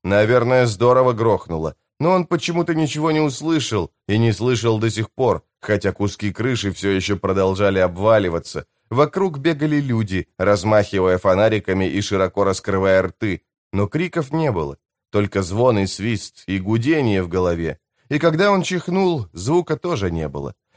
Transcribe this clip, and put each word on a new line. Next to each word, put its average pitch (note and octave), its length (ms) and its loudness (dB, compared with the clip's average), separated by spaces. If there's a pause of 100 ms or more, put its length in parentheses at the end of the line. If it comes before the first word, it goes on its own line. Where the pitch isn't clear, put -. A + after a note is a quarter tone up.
Наверное, A#2+ 640 4
здорово B2 480 2
грохнуло, F2+ 600 -2 (260)
но E3 120 2
он F3+ 140 0
почему-то E3+ 480 -2
ничего D#3 380 0
не D#3 80 2
услышал C3+ 680 -2 (180)
и G#2 100 0
не A#2 140 4
слышал A2+ 460 0
до A2+ 120 0
сих G#2+ 200 -6
пор, A2 320 0 (180)
хотя G2+ 320 0
куски G2+ 400 -4
крыши A2+ 400 -4
всё G2 160 -4
ещё G2 280 0
продолжали F#2+ 640 0
обваливаться. F2+ 840 0 (260)
Вокруг D3+ 480 0
бегали D3+ 420 0
люди, A2 460 -2 (120)
размахивая F#2+ 800 2
фонариками G2 640 2
и F2 160 -2
широко G2 440 -2
раскрывая F#2+ 580 2
рты, F#2 400 -6 (300)
но G2+ 140 0
криков D#3+ 460 -4
не D#3+ 180 0
было, D#2 260 -4 (340)
только G2+ 320 -2
звон G#2+ 360 2
и G2 80 2
свист, - 640 -6
и F#2+ 100 -2
гудение A2+ 640 0
в F2+ 60 -4
голове. E2+ 500 -2 (300)
И D3 100 -2
когда E3 320 2
он F#3+ 120 2
чихнул, F3 680 -2
звука D3+ 440 -2
тоже G2 340 -4
не E2 180 -4
было, C#2 260 -10 (220)